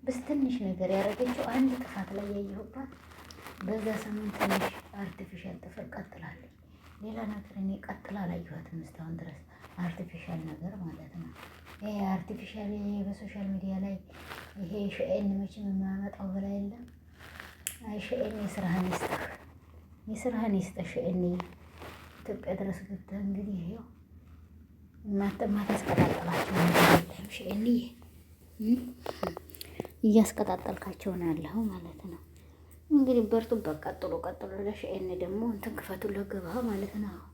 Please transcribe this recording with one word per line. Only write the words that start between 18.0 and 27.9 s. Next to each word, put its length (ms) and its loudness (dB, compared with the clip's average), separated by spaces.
ኤን 200 0
የስራህን 480 0
ይስጥህ፣ 360 -2
የስራህን 480 2
ይስጥህ 340 0
ሺ 160 -2
ኤን። 180 2
ኢትዮጵያ 380 -6
ድረስ 260 -2
ገብተህ 400 -8
እንግዲህ 380 -2
ይኸው 260 -6
የማት-፣ 400 2
የማታስቀጣጥላቸው 1120 4
ነገር 360 10
የለም 360 6
ሺ 180 -8
ኤን። 180 0